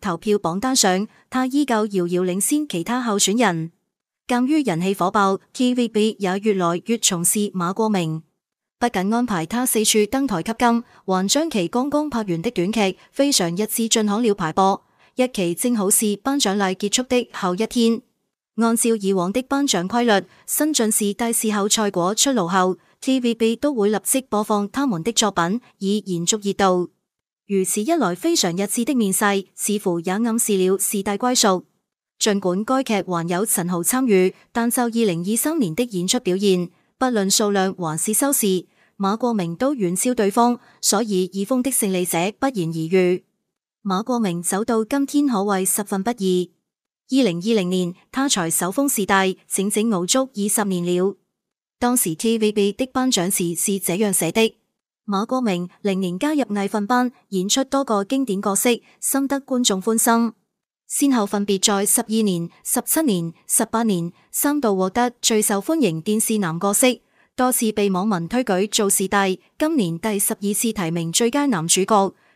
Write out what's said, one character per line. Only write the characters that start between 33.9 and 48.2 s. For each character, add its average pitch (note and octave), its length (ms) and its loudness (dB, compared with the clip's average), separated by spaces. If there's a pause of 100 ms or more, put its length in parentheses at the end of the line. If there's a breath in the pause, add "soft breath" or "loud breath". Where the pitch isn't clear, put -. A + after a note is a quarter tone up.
與， F#3 260 4 (200 loud breath)
但 A#3 180 0
就 B3 120 0
二 A#3 60 0
零 G3+ 380 0
二 A3 80 0
三 D#4 240 0
年 D#3+ 160 0
的 B3 80 0
演 F#3+ 240 -4
出 B3 140 0
表 F3+ 160 0
現， F#3 320 2 (280 soft breath)
不 C4 100 0
論 G3+ 220 0
數 G#3 220 2
量 F#3+ 220 0
還 D#3+ 240 -4
是 G#3+ 160 -2
收 C#4 180 0
視， F#3+ 340 0 (320 soft breath)
馬 G3+ 200 0
國 A#3 160 0
明 E3+ 240 -2
都 C#4 180 0
遠 F#3 180 -2
超 B3 200 0
對 G#3 180 0
方， A#3+ 260 2 (220 loud breath)
所 G#3+ 240 0
以 F#3 300 0
《二 G3 120 -4
封 B3+ 160 0
的 C4 80 0
勝 A3 220 -2
利 F3+ 140 0
者》 F3 120 -2 (220)
不 C4+ 80 0
言 F#3 220 -2
而 E3 100 -6 (180)
喻。 F3+ 280 2 (580)
馬 F#3+ 180 -2
國 A#3+ 180 -2
明 F3 220 -2
走 G3 220 -2
到 A3 220 0
今 C#4 200 0
天 C#4+ 220 2
可 A3+ 120 2
謂 F#3+ 260 0
十 G#3 180 0
分 G3 180 -2
不 A#3 160 -2
易。 F3+ 340 0 (600)
二 C4 120 4
零 F3 140 2
二 A3 180 0
零 F3+ 140 2
年， F3+ 240 0 (160 loud breath)
他 C4+ 200 -2